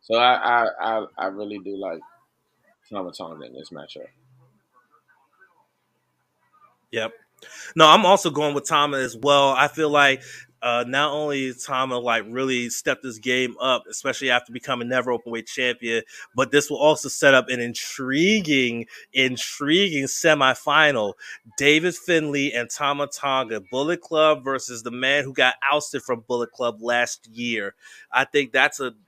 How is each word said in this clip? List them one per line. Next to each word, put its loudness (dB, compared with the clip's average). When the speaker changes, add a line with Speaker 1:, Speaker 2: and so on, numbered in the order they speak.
Speaker 1:
So -2
I, 6
I, 2
I, -2
I -4
really -8
do -10
like -8
Tama -8
Tonga -16
in -20
this -18
matchup. -18
Speaker 2:
Yep. -6
No, 10
I'm 8
also 4
going -2
with -4
Tama 0
as -6
well. 4
I 4
feel -2
like 4
uh, 0
not 0
only -4
Tama, -4
like, -2
really -4
stepped -4
his -12
game -2
up, 0
especially -6
after 0
becoming -8
never -2
openweight -6
champion, -4
but 0
this 2
will -6
also 2
set 4
up 4
an -2
intriguing, 0
intriguing -2
semifinal. 2
David 2
Finlay -2
and -6
Tama -4
Tonga, -4
Bullet -2
Club 2
versus -6
the -8
man 0
who -8
got 4
ousted -2
from -6
Bullet -2
Club -6
last -2
year. -6
I 2
think 0
that's 2
a -6